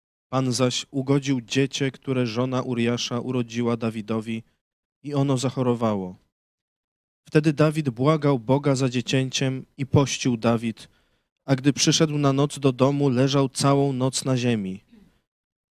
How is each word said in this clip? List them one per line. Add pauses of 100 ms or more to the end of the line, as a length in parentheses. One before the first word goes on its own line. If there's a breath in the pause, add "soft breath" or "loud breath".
(340)
Pan
zaś
ugodził
dziecię,
które
żona
Uriasza
urodziła
Dawidowi, (600)
i
ono
zachorowało. (1080)
Wtedy
Dawid
błagał
Boga
za
dziecięciem (100)
i
pościł
Dawid, (560)
a
gdy
przyszedł
na
noc
do
domu,
leżał
całą
noc
na
ziemi. (920)